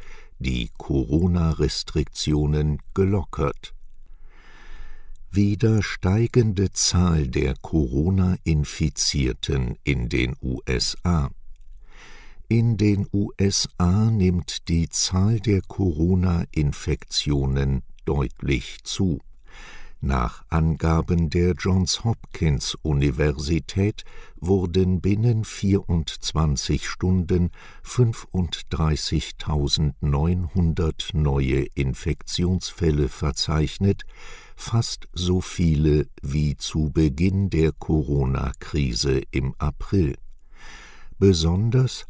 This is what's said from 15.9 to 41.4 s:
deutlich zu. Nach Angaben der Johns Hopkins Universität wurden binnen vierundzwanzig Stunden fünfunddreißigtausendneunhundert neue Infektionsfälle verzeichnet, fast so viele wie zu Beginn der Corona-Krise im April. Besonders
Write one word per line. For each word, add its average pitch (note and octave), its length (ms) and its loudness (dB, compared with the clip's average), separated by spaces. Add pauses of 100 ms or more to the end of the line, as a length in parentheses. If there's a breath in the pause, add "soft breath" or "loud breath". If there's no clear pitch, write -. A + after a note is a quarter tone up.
deutlich C#2 800 -2
zu. F2+ 400 -2 (800 loud breath)
Nach C2 500 -2
Angaben D#2+ 800 2
der F2+ 240 2
Johns F#2 500 0
Hopkins - 800 -2
Universität D2 1200 0 (320 loud breath)
wurden F#2 640 2
binnen A2 460 2
vierundzwanzig D#2+ 1400 0
Stunden F2+ 600 2 (320 loud breath)
fünfunddreißigtausendneunhundert D#2+ 3250 0
neue C#2 500 2 (100)
Infektionsfälle D2+ 1300 0
verzeichnet, D#2 960 0 (540 loud breath)
fast - 580 -2
so F2+ 260 2
viele D2+ 640 2 (140)
wie C#2+ 380 0
zu D#2 320 -2
Beginn E2+ 580 2
der D#2 240 2
Corona-Krise C2+ 1600 0
im C2 260 -2
April. D#2 640 0 (1000 loud breath)
Besonders G2 920 4